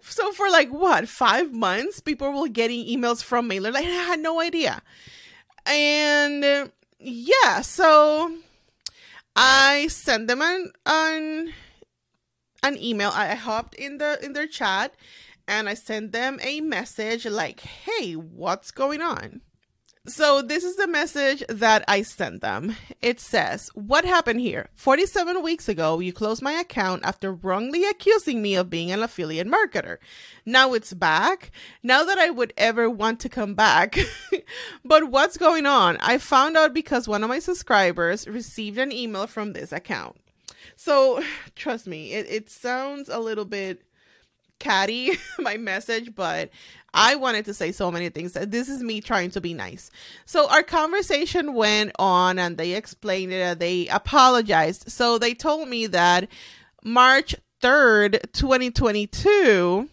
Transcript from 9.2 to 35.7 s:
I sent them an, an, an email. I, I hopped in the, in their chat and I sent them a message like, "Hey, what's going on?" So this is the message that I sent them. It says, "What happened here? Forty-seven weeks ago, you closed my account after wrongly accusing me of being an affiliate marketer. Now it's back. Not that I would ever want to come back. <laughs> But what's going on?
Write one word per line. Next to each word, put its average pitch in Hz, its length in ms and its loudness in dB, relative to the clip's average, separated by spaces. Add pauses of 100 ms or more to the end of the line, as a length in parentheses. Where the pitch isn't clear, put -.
I 269 500 6
sent 226 400 -2
them 247 160 0
an, 359 300 -2 (120)
an, 311 680 -2 (1120)
an 277 120 -2
email. 208 380 -2
I, 190 180 -2
I - 20 -2
hopped 226 400 -8
in 277 240 -12
the, 294 220 -4
in 277 120 -12
their 294 160 -6
chat 220 480 -4 (500)
and 208 220 -4
I 208 60 -4
sent 214 360 -10
them 254 320 -4
a 294 180 -6
message 233 640 -6
like, 202 360 -6
"Hey, 320 540 -8
what's 170 580 -8
going 285 280 -4
on?" - 420 -8 (640)
So 277 340 2
this 302 240 -4
is 359 120 -6
the 392 100 0
message 294 640 -2
that 220 360 4
I 202 140 2
sent 135 400 -8
them. 143 360 -4 (260)
It 240 180 -2
says, - 540 -4
"What 269 320 0
happened 330 340 2
here? - 340 -6
Forty-seven 349 680 0
weeks 330 260 -4
ago, 165 320 0
you 180 140 -6
closed 220 280 -4
my 277 100 -4
account 233 520 -4
after 190 280 -6
wrongly 214 520 -2
accusing 392 560 2
me 208 140 -2
of 180 160 0
being 170 200 -6
an 202 120 -2
affiliate 170 440 -6
marketer. 269 520 -2 (480)
Now 262 260 4
it's 220 220 -4
back. 180 560 0 (320)
Not 262 240 4
that 381 100 2
I 349 140 4
would 240 260 -4
ever 226 320 2
want 226 320 -2
to - 80 -10
come 208 260 -6
back. 196 480 4
<laughs> - 60 -2 (760)
But 302 280 4
what's 277 260 2
going 320 300 2
on? 214 340 4